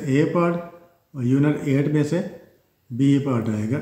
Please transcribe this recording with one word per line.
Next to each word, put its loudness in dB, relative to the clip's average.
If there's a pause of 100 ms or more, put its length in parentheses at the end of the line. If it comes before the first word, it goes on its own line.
(100)
ए 4 (100)
part, 0 (580)
और -6
यूनिट 2
एट 2
में 2
से -2 (680)
B 2
part -2
आएगा। -2